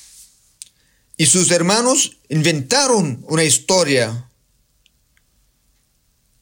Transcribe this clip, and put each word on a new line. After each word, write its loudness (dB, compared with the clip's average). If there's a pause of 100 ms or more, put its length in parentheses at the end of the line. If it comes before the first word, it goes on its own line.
(1160)
y 0
sus 2
hermanos 0 (120)
inventaron 0
una 0
historia. 0 (2000)